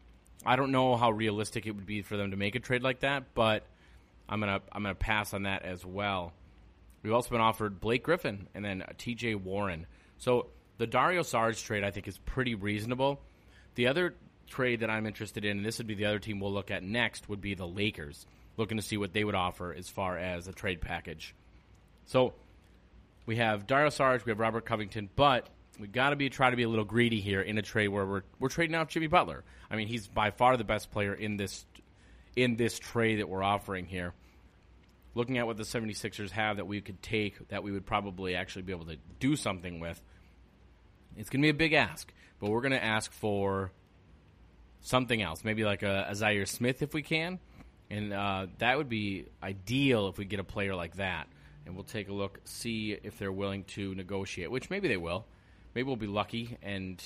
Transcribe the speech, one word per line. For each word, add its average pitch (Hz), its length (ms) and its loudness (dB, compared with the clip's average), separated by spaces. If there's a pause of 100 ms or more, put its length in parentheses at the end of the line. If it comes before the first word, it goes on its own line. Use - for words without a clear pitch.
(440)
I 123 120 6
don't 135 140 2
know 131 260 6
how 117 140 6
realistic 107 560 0
it 110 60 -4
would 98 140 -8
be 104 160 -4
for 104 140 -4
them 101 140 0
to 98 60 -4
make 101 180 0
a 123 60 -2
trade 123 220 0
like 131 180 0
that, 139 340 -2
but 110 320 4 (640)
I'm 104 120 -2
gonna, 98 200 0 (120)
I'm 101 100 -6
gonna 98 120 -2
pass 107 380 0
on 98 120 -4
that 98 200 -4
as 90 200 -8
well. 92 480 -4 (680)
We've 107 100 0
also 120 180 4
been 120 100 2
offered 107 400 2
Blake 117 240 2
Griffin 123 500 0
and 101 100 -8
then 95 200 -4 (140)
T 120 160 -6
J 113 200 -2
Warren. 95 520 -4 (320)
So 123 300 2 (300)
the 117 80 2
Dario 151 360 4
Saric 113 420 2
trade, 104 200 -2
I 101 60 0
think, 101 180 -8
is 95 100 -10
pretty 127 360 -2
reasonable. 113 680 0 (560)
The 120 100 4
other 165 280 2 (320)
trade 123 340 0
that 113 100 0
I'm 110 160 0
interested 104 380 -6
in, 101 140 0
and 101 80 -2
this 113 120 -4
would 117 80 -6
be 107 80 -4
the 104 120 0
other 104 140 2
team 101 200 -6
we'll 98 120 -2
look 98 180 -4
at 92 120 -4
next, 110 460 -2
would 104 120 -6
be 101 140 -4
the 90 120 -6
Lakers, 87 580 -4 (320)
looking 110 200 -2
to 104 60 -2
see - 140 -4
what 98 160 -2
they 107 120 2
would 104 100 0
offer 90 400 -2
as 90 140 -12
far 92 280 -2
as 90 320 -4
a 92 40 -10
trade 90 280 -4
package. 82 540 -8 (720)
So 127 280 4 (920)
we 113 100 0
have 107 300 2
Dario 139 220 4
Saric, 127 360 4
we 117 60 0
have 104 80 0
Robert 113 260 2
Covington, 107 520 -2
but 135 320 6 (320)
we 104 80 -10
gotta 131 280 4
be, 139 140 2
try 131 180 6
to 123 80 4
be 120 60 4
a 113 60 4
little 110 160 4
greedy 113 360 4
here 98 200 2
in 104 180 0
a 104 40 0
trade 104 260 2
where 98 180 0
we're, 98 160 -2 (160)
we're 131 100 0
trading 165 280 0
off 160 120 0
Jimmy 160 200 0
Butler. 104 340 4 (260)
I - 60 -6
mean, 107 140 0
he's 117 180 -4
by 107 240 2
far 127 260 6
the 113 80 0
best 92 280 -2
player 101 200 0
in 104 240 -4
this, - 300 -6 (680)
in 123 200 4
this 113 220 2
trade 113 400 2
that 101 100 -2
we're 95 140 -2
offering 98 420 0
here. 87 300 -6 (1000)
Looking 120 240 -2
at 120 80 0
what 113 100 -4
the 107 80 -8
seventy-sixers 107 680 -6
have 107 260 0
that 90 80 -6
we 101 140 -4
could 95 220 -12
take, 107 460 -4
that 101 160 -6
we 101 80 -4
would 98 120 -4
probably 95 520 -2
actually 92 260 -6
be 92 100 -8
able 82 140 -8
to 80 100 -12 (220)
do 139 160 2
something 90 460 -4
with, 82 200 -6 (1160)
it's 107 140 -10
gonna 135 120 2
be 151 60 6
a 151 60 4
big 156 180 2
ask, - 400 2 (260)
but 104 120 0
we're 117 100 2
gonna 135 160 2
ask 110 340 0
for 98 600 0 (1120)
something 123 380 2
else, 82 220 -4
maybe 110 220 0
like 101 180 2
a, 98 280 2
a 101 40 -4
Zaire 104 320 2
Smith 127 340 0
if 147 140 -4
we 151 80 -2
can, 165 380 -2 (500)
and, 104 220 -4
uh, 98 340 0 (120)
that 127 200 4
would 147 100 -2
be 104 380 -2 (160)
ideal 104 640 2
if 92 100 -4
we 101 100 -6
get 98 120 -6
a 95 60 -4
player 98 320 -4
like 85 200 -8
that. 92 300 -4 (380)
And 90 100 -12
we'll 98 100 -10
take 101 240 -8
a 101 40 -8
look, 98 320 -4
see 110 580 -6
if 104 160 -12
they're 98 140 -4
willing 98 320 -4
to 98 320 -6
negotiate, 95 560 -6
which 127 180 -4
maybe 190 160 -2
they 113 100 2
will. 87 300 -4 (480)
Maybe 127 140 -2
we'll 131 80 -2
be 107 100 -6
lucky, 113 560 -4
and, 95 440 -8